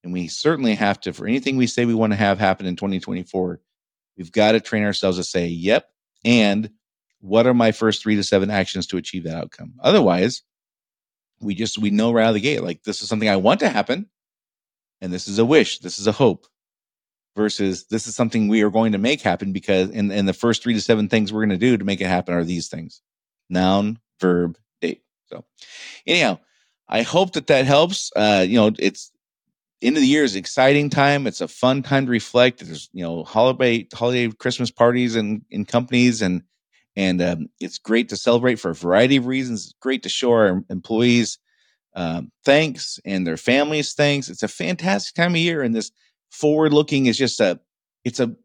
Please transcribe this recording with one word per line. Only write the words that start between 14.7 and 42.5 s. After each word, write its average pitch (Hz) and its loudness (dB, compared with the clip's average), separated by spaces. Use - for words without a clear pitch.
and 90 -8
this 90 -8
is 101 -2
a 113 6
wish, 143 2
this - -12
is 98 -2
a 104 0
hope, 107 0
versus 101 -2
this 110 -6
is 110 -12
something 110 0
we 107 2
are 104 2
going 110 2
to 98 -2
make 127 0
happen 98 -2
because, 95 0
and, 101 -2
and 98 0
the 92 0
first 117 0
three 120 -2
to 104 -2
seven 107 2
things 107 0
we're 110 -2
gonna 95 0
do 120 2
to 98 -6
make 98 -4
it 92 -2
happen 90 -2
are 85 0
these 87 -6
things. 82 -14
Noun, 98 0
verb, 87 2
date. - -6
So - -18
anyhow, 135 2
I 113 0
hope 180 0
that 151 -6
that 135 4
helps. 156 2
Uh, 101 4
you 117 2
know, 107 6
it's, - -4
end 127 0
of 151 2
the 131 4
year 147 4
is 113 0
an 98 -6
exciting 139 2
time. 139 2
It's - -8
a 87 -6
fun 131 -2
time 135 0
to 123 -2
reflect. 123 0
There's, 80 -16
you 90 -10
know, 82 -6
holiday, 120 0
holiday 120 -2
Christmas 123 -6
parties 120 2
and 107 -4
in 104 -6
companies, 123 0
and, 90 -2
and, 92 0
um, 87 -4
it's 90 -12
great 113 -2
to 101 -10
celebrate 120 0
for 87 -6
a 80 -8
variety 113 2
of 123 -2
reasons. 127 -6
It's - -20
great 131 -4
to 92 -12
show 123 0
our 98 4
employees, 113 0
um, 85 -6
thanks 143 0